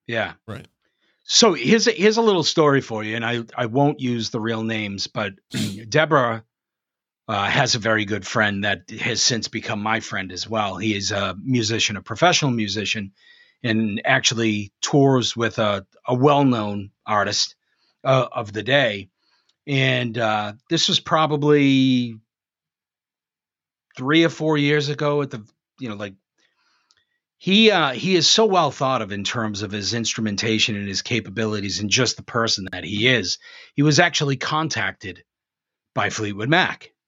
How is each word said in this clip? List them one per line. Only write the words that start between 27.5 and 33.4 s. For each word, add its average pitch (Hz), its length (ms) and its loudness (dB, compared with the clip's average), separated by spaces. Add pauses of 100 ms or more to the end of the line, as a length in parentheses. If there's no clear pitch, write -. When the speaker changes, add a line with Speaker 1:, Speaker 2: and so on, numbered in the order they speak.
Speaker 1:
uh, 160 220 2
he 160 240 0
is 160 140 4
so 220 160 4
well 175 260 2
thought 131 300 -2
of 101 100 -8
in 101 120 -6
terms 107 380 -4
of 98 100 -6
his 104 220 -4
instrumentation 110 840 -2
and 101 120 -6
his 95 140 -6
capabilities 107 800 -4
and 104 100 -4
just - 280 2
the - 60 -16
person 107 480 -2
that 90 120 -8
he 104 240 0
is. 117 300 2 (380)